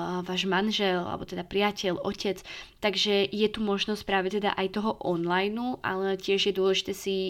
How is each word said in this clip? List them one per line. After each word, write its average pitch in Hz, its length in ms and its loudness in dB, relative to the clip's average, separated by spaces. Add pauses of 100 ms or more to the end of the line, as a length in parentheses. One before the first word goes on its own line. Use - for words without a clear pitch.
(240)
váš 185 240 -2
manžel, 196 560 2
alebo - 240 -6
teda 180 160 -6
priateľ, 202 560 0
otec. 196 400 -2 (400)
Takže 202 480 2
je 214 240 2
tu 220 80 -4
možnosť 202 480 0
práve 190 240 2
teda 202 240 2
aj 190 240 0
toho 220 240 0
online, 190 800 0
ale 190 320 0
tiež 190 320 2
je 196 120 2
dôležité 190 320 2
si 190 240 -2 (140)